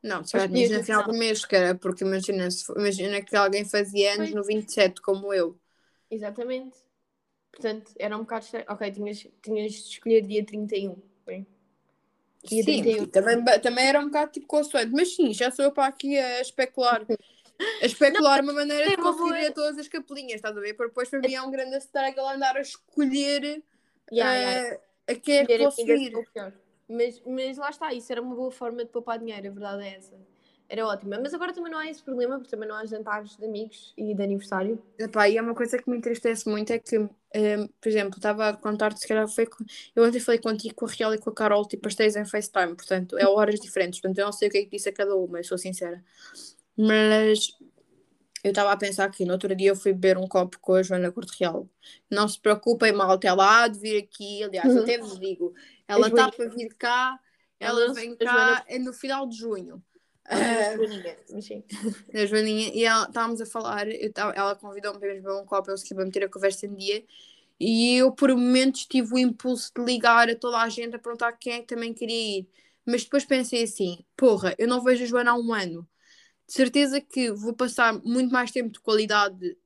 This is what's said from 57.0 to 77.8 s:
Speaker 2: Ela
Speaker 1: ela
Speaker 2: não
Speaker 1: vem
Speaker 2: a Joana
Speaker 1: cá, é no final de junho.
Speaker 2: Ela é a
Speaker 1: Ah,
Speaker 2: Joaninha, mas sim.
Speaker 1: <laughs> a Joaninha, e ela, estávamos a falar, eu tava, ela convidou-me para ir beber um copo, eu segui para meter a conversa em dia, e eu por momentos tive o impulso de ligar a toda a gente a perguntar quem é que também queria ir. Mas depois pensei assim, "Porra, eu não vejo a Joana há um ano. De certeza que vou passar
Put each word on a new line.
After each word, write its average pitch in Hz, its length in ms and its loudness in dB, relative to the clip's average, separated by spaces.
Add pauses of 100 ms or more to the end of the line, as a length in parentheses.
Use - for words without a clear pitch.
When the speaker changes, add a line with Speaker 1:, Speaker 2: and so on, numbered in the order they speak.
Speaker 2:
Ela 233 200 0
Speaker 1:
ela 240 60 4
Speaker 2:
não 262 80 -2
Speaker 1:
vem 233 260 -10
Speaker 2:
a 226 60 0
Joana 254 280 4
Speaker 1:
cá, 247 140 -4
é 254 100 -6
no 254 140 -6
final 269 360 -6
de 226 80 -12
junho. 190 460 -8 (460)
Speaker 2:
Ela 226 180 0
é 233 140 0
a - 20 2
Speaker 1:
Ah, - 0 -
Speaker 2:
Joaninha, 208 540 -4 (140)
mas 202 160 -12
sim. 208 220 -14
Speaker 1:
<laughs> 208 460 -8
a 214 120 2
Joaninha, 214 480 0
e 226 100 2
ela, 226 220 4
estávamos 226 340 -2
a 220 60 -8
falar, 214 420 -6
eu 214 240 -6
tava, 202 200 -2
ela 196 240 0
convidou-me 202 420 -10
para 202 160 -6
ir 190 80 -14
beber 196 100 -6 (100)
um - 20 -16
copo, 196 260 -4
eu 196 60 -4
segui 196 180 -12
para 190 100 -4
meter 196 200 -2
a 196 40 -4
conversa 196 380 -2
em 202 80 -10
dia, 196 300 -4 (560)
e 233 360 4
eu 262 160 6
por 269 180 4
momentos 254 560 4
tive 240 280 0
o 254 40 4
impulso 254 580 0
de 240 80 -4
ligar 233 460 6
a 233 60 -2
toda 240 220 -2
a 226 100 2
gente 233 280 -8
a - 20 -12
perguntar 233 360 -4
quem 240 200 -8
é 240 60 -8
que 233 60 -20
também 233 280 -6
queria 220 460 -4
ir. 185 80 -16 (380)
Mas 240 180 -2
depois 277 200 0
pensei 247 400 0
assim, 185 400 -4 (120)
"Porra, 196 420 4
eu 233 100 2
não 247 140 0
vejo 247 220 4
a - 20 -4
Joana 240 260 2
há - 40 4
um 233 160 -2
ano. 175 340 -4 (600)
De - 80 -14
certeza 269 460 2
que 247 320 -2
vou 214 220 -6
passar 233 400 2 (100)